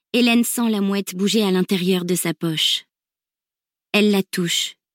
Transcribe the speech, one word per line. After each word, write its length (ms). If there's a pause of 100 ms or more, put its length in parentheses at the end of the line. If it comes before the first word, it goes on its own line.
(120)
Hélène 320
sent 240
la 140
mouette 340
bouger 260
à 80
l'intérieur 540
de 100
sa 200
poche. 500 (1080)
Elle 180
la 120
touche. 540 (180)